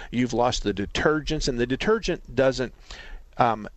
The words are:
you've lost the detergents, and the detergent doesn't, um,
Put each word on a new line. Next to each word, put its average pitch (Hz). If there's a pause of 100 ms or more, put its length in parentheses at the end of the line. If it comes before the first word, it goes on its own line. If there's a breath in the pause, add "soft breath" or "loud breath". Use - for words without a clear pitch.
you've 120
lost 120
the 101
detergents, 151
and 120
the 120
detergent 160
doesn't, 127 (640 loud breath)
um, 107